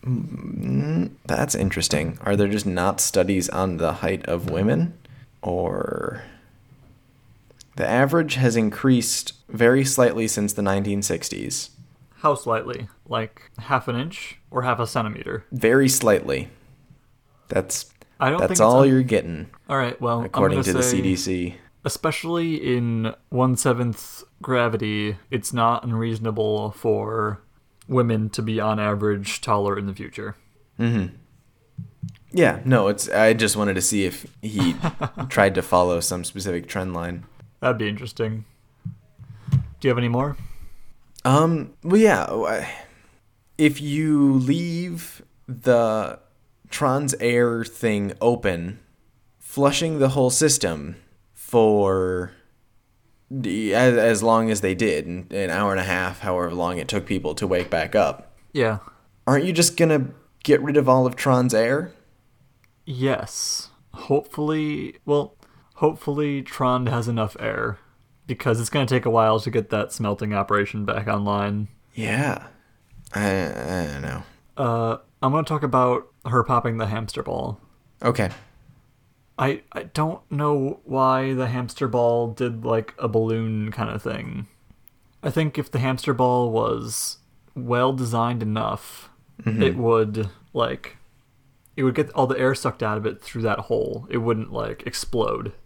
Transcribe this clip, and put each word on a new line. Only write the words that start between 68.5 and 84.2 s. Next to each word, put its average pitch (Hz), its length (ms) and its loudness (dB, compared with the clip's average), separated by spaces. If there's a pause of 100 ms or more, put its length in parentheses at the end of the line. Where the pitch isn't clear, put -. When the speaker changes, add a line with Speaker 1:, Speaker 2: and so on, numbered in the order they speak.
Speaker 2:
it's 117 100 -4
gonna 143 160 0
take 127 200 0
a 120 40 2
while 110 300 4
to 110 100 -6
get 110 200 -2
that 104 240 -2
smelting 104 400 -2
operation 101 500 0
back 107 240 -2
online. 101 640 -2 (240)
Speaker 1:
Yeah. 113 540 -2 (640)
I, 104 120 0
I 85 680 -2
don't 69 80 -8
know. 65 220 -6 (340)
Speaker 2:
Uh, 117 400 0 (240)
I'm 131 100 2
gonna 156 120 2
talk 151 200 -4
about 127 440 2 (180)
her 120 180 2
popping 117 340 0
the 110 100 -2
hamster 110 360 -6
ball. - 360 -6 (440)
Speaker 1:
Okay. 120 260 2 (1120)
Speaker 2:
I, 139 220 0 (100)
I - 120 -10
don't 156 380 -4 (100)
know 143 520 0
why 131 500 2
the 127 140 0
hamster 123 400 -4
ball 120 420 2
did, 117 360 -4
like, 113 320 -2
a 123 100 -4
balloon 110 640 0
kind 110 200 -4
of 110 100 -6
thing. - 460 -6 (720)